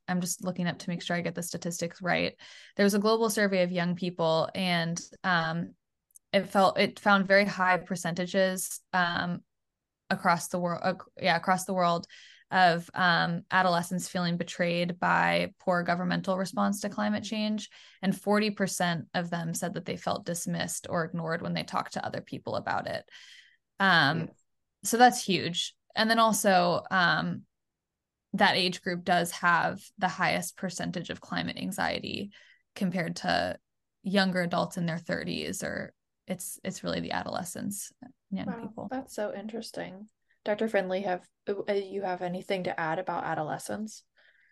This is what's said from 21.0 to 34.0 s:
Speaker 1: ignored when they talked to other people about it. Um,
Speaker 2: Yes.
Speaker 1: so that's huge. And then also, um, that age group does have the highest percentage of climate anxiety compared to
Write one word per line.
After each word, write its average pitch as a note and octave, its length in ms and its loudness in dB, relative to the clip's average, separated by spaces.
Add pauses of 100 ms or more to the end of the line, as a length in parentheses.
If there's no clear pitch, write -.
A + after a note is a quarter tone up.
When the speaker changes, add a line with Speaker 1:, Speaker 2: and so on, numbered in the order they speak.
Speaker 1:
ignored E3 380 -4
when E3+ 120 -4
they D#3+ 100 -2
talked - 300 -6
to - 120 -4
other - 140 -6
people - 360 -8
about - 300 -4
it. - 180 -6 (760)
Um, E3 400 4
Speaker 2:
Yes. D#3+ 80 -6 (560)
Speaker 1:
so - 120 0
that's B3 280 8
huge. E3+ 500 -2 (200)
And A3 140 2
then A3+ 100 4
also, G3 720 6
um, F3 520 2 (920)
that F#3+ 220 4
age F3+ 260 0
group F3 200 -4
does F3 300 2
have E3+ 480 2 (180)
the F#3+ 100 0
highest F3 480 -2
percentage E3+ 540 -6
of - 120 -10
climate - 340 -6
anxiety F3+ 760 -4 (440)
compared F3 420 -2
to F2+ 420 0 (440)